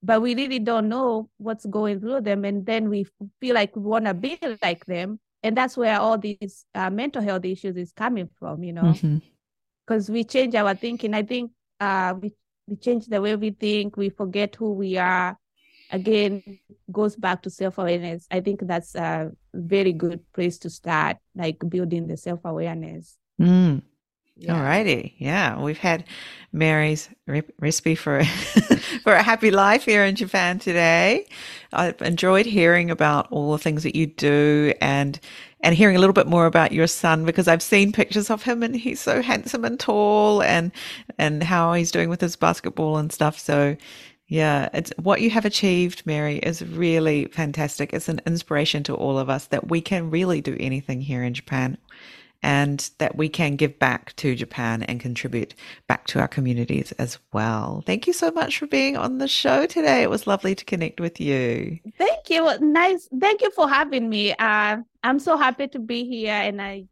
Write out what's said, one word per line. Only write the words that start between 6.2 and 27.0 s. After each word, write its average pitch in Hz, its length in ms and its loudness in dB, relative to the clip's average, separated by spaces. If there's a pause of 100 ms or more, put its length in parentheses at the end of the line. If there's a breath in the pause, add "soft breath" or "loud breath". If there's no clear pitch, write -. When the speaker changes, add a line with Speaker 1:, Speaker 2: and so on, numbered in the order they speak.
Speaker 1:
uh, 190 160 -4
mental 240 320 -4
health 190 220 -2
issues 185 320 -6
is 180 160 -10
coming 214 360 -4 (100)
from, 156 260 -10
you 175 80 -10
know? 170 100 -4 (120)
Speaker 2:
Mm-hmm. 151 240 -2 (680)
Speaker 1:
'Cause 214 240 -2
we 226 140 -2
change 254 300 0
our 208 200 2
thinking. 226 400 -6
I 214 80 0
think, 240 280 -6 (300)
uh, 190 400 -2
we, 208 140 -10 (320)
we 202 100 -10
change 233 300 -2
the 214 160 -2
way 214 140 0
we 214 140 -4
think. 208 460 -2
We 196 140 -2
forget 202 460 -4
who 220 160 -4
we 190 260 -4
are. 185 400 0 (520 soft breath)
Again, 202 520 0 (500)
goes 208 240 -2
back 185 260 -4
to 196 80 -10
self-awareness. 175 800 -4
I 185 100 -2
think 196 260 -4
that's 175 280 -6
a 160 380 -4 (220)
very 185 400 0
good 170 260 -4 (140)
place 175 240 -2
to 170 120 -12
start, 156 460 -2 (180)
like, 160 320 -6
building 170 420 -4
the 160 100 -8
self-awareness. 165 1000 -8 (240)
Speaker 2:
Mm. 175 400 4 (560)
Speaker 1:
Yeah. 170 180 -6
Speaker 2:
Alrighty. 160 640 0
Yeah. 147 420 -2
We've 147 180 -4
had 170 260 0 (480 loud breath)
Mary's 156 560 0 (180)